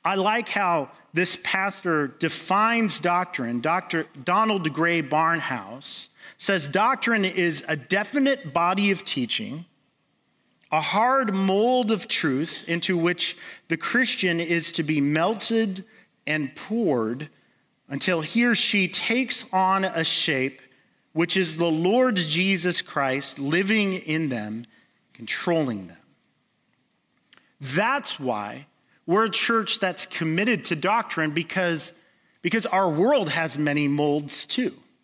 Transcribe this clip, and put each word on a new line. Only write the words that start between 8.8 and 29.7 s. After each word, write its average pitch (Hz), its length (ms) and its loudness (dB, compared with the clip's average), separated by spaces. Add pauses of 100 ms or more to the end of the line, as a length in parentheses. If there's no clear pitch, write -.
of 185 140 -2
teaching, 131 600 -4 (1040)
a 156 100 2
hard 226 520 2
mold 208 580 2
of 196 160 0
truth 147 600 -2
into 170 300 0
which 175 400 0 (300)
the 165 100 -2
Christian 185 600 0
is 170 340 0
to 165 100 -2
be 151 180 2
melted 190 840 0 (400)
and 151 300 -2
poured 143 760 -2 (600)
until 160 320 0
he 233 240 0
or 240 100 4
she 190 320 0
takes - 640 -2
on 190 320 2
a 165 200 -2
shape 135 580 -2 (500)
which 170 240 0
is 165 220 0
the 170 80 2
Lord 196 500 2
Jesus 175 680 0
Christ 139 580 -2
living 190 540 2
in 160 360 -2
them, 110 360 -6 (480)
controlling 120 720 -2
them. 82 100 -20 (1600)
That's 208 600 -2
why 120 480 -4 (380)
we're 202 200 4
a 208 40 -2
church - 500 0